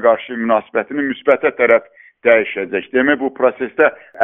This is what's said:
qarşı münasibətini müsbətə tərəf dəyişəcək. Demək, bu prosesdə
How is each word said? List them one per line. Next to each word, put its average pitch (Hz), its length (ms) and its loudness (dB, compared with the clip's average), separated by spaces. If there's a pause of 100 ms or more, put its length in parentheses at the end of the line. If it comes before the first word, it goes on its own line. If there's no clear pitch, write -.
qarşı 117 340 0
münasibətini 113 680 -4
müsbətə 135 480 0
tərəf 120 260 2 (400)
dəyişəcək. 98 720 0
Demək, 131 240 0
bu 135 160 -4
prosesdə 127 560 0 (320)